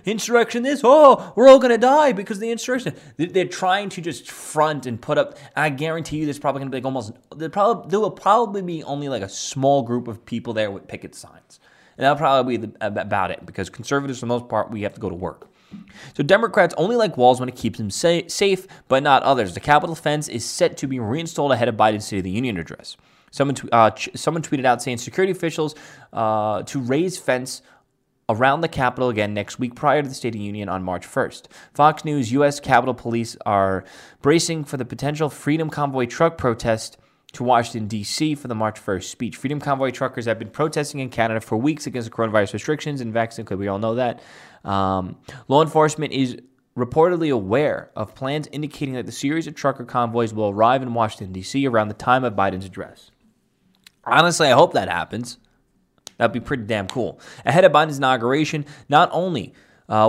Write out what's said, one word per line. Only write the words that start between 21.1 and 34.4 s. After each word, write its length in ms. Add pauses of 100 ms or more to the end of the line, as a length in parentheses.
ahead 160
of 80
Biden's 280
State 140
of 60
the 60
Union 260
address. 400 (340)
Someone 240
tw-, 160
uh, 200
ch-, 260
someone 260
tweeted 220
out 180
saying 140
security 340
officials, 460 (360)
uh, 520
to 160
raise 360
fence 460 (680)
around 340
the 60
Capitol 400
again 240
next 280
week 160
prior 260
to 60
the 80
State 180
of 60
the 0
Union 280
on 140
March 240
first. 420 (260)
Fox 300
News, 280
U 100
S 160
Capitol 360
Police 420 (100)
are 380 (360)
bracing 440